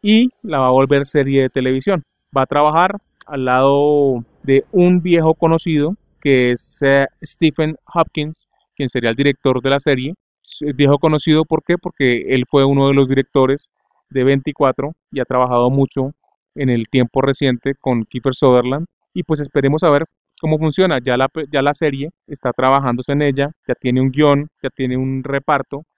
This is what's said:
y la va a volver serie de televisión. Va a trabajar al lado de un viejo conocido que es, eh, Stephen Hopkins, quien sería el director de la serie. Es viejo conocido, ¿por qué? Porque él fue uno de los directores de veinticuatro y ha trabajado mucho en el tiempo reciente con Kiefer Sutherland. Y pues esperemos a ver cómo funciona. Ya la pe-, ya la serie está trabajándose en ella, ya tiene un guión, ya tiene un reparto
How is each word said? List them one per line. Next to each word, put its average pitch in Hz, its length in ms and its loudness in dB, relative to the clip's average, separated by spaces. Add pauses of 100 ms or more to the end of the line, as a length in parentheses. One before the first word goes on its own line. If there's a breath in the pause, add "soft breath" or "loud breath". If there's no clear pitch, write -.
y 220 280 4 (140)
la 160 160 -4
va 131 80 2
a 127 40 4
volver 135 360 2
serie 139 360 0
de 131 60 -2
televisión. 131 540 -2 (320)
Va 135 60 2
a 131 40 0
trabajar 156 520 0 (280)
al 135 200 -6
lado 139 800 2 (180)
de 135 300 2
un 180 280 4
viejo 165 320 2
conocido 165 640 0 (240)
que 127 320 2
es, - 300 -8
eh, 139 260 2 (160)
Stephen 156 540 -2 (160)
Hopkins, 160 540 -6 (280)
quien 131 140 -6
sería 117 220 -2
el 113 40 -4
director 131 460 0
de 135 80 -4
la 139 100 0
serie. 139 340 -2 (300)
Es 147 320 -10
viejo 143 240 2
conocido, 156 460 0
¿por 156 180 -4
qué? 175 140 -2
Porque 120 580 -2
él 127 140 0
fue 139 160 2
uno 139 240 2
de 139 40 2
los 139 140 4
directores 135 600 0 (400)
de 131 140 -2
veinticuatro 139 680 0 (180)
y 139 80 -8
ha 127 60 -2
trabajado 123 440 0
mucho 135 420 -2 (440)
en 135 140 -2
el 117 200 -2
tiempo 127 320 0
reciente 135 580 -2
con 120 260 -2
Kiefer 127 280 -6
Sutherland. 127 520 2 (280)
Y 185 100 -6
pues 151 180 -4
esperemos 147 420 -2
a 175 60 4
ver 147 160 2 (340)
cómo 156 180 0
funciona. 156 460 0
Ya 123 140 0
la 131 100 0
pe-, 156 240 -8
ya 147 100 0
la 143 120 0
serie 143 380 -4 (140)
está 127 280 -6
trabajándose 131 580 0
en 143 100 0
ella, 143 300 -2 (160)
ya 123 80 -2
tiene 127 240 -2
un 135 100 2
guión, 143 380 2 (160)
ya 135 60 -6
tiene 127 260 -6
un 131 300 -4
reparto 139 580 -4 (140)